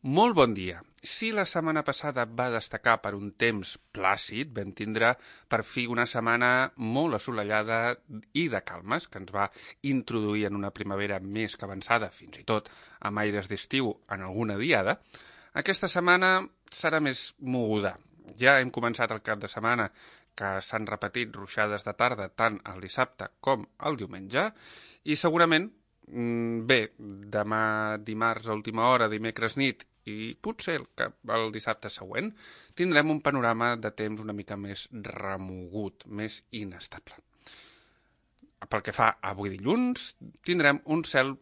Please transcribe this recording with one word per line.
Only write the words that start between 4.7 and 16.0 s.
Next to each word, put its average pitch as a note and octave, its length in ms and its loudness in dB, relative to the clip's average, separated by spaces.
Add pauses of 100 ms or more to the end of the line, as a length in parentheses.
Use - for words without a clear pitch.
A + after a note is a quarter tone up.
tindre A2+ 380 2 (340)
per A2 160 0
fi B2 240 -4
una A#2+ 160 0
setmana A#2+ 460 2 (260)
molt C3 400 0
assolellada G#2+ 640 0 (580)
i D#3 160 2
de G#2 160 -2
calmes, F#2+ 400 -6
que G2 140 -14
ens F2+ 100 -14
va G2+ 140 0 (420)
introduir G#2+ 640 0
en G2+ 100 -4
una G2 160 -4
primavera G2 480 -4
més G2+ 320 -4
que - 80 -12
avançada, G2 480 0
fins - 300 -20
i - 20 -20
tot G#2+ 240 0 (320)
amb G#2 240 -4
aires G2+ 240 0
d'estiu G#2+ 460 -2 (180)
en F#2+ 160 -6
alguna G#2 320 -2
diada. A#2 380 2 (580)
Aquesta G3 320 0
setmana F3+ 460 4 (340)